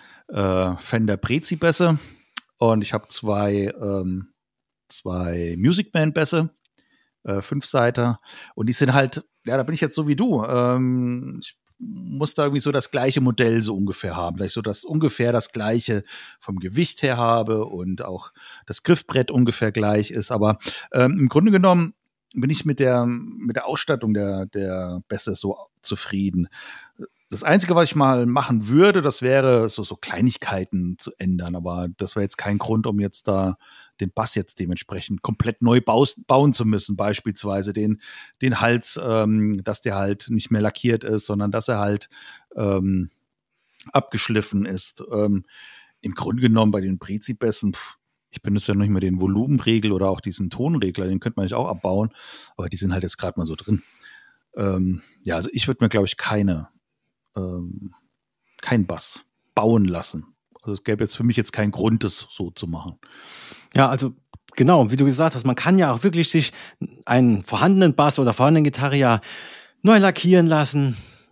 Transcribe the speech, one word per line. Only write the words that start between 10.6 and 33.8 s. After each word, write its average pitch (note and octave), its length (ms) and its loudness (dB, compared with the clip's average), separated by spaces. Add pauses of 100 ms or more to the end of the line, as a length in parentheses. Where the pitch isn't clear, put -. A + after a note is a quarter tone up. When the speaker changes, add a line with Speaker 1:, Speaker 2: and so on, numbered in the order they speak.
Speaker 1:
ich - 160 -18 (240)
muss D3+ 520 -8
da D3+ 100 0
irgendwie C#3+ 160 0
so C#3+ 140 -2
das C3+ 180 -2
gleiche C3+ 300 0
Modell A#2 400 2
so G#2+ 120 -2
ungefähr G2 440 -4
haben, E2+ 180 -4
dass F#2 120 -4
ich - 60 -8
so A#2 80 -6
das, G#2 220 -6
ungefähr D3+ 480 0
das A#2 220 -2
gleiche A2 500 -2 (360)
vom F#2+ 200 -8
Gewicht G2 440 -4
her C3 120 0
habe A2+ 500 2
und F#2 380 -8
auch F#2 280 -12 (340)
das - 180 -8
Griffbrett - 480 2
ungefähr A#2 400 2
gleich G#2 400 0
ist. A2 200 -6
Aber, G#2+ 260 2 (340)
ähm, B2+ 260 2
im C3+ 120 4
Grunde G#3 220 4
genommen F3+ 420 4 (400)
bin C3 160 0
ich D3+ 160 -2
mit D3 140 0
der, B2 260 2
mit A#2+ 500 -6
der B2 100 -4
Ausstattung B2 480 -2
der, G2 340 -2
der F#2 600 -6
Bässe G#2 280 -6
so G2 220 -4 (240)
zufrieden. G2 680 -4 (800)
Das - 160 -10
Einzige, F3+ 300 4
was E3+ 140 6
ich - 60 -10
mal C3+ 300 4
machen A#2+ 420 0
würde, F3+ 340 6
das C#3 200 -2
wäre B2+ 480 4
so, G#2 140 -8
so G#2 120 -10
Kleinigkeiten F#2 1040 -2
zu - 180 -8
ändern. F2+ 380 -2
Aber F2 320 -6 (100)
das - 200 -6
wäre G2+ 60 0
jetzt - 140 -4
kein G#2 200 -2
Grund, A2 300 0
um G#2 120 0
jetzt - 280 -4
da F#2+ 280 0 (440)